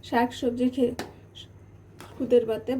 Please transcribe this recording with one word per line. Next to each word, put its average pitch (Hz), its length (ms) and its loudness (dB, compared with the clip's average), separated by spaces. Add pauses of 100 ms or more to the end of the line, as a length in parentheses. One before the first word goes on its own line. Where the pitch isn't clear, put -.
শাক 254 300 0
সবজি 247 420 0
খে-, 247 220 0 (1160)
খুদের 240 320 4
ভাতে 220 340 -4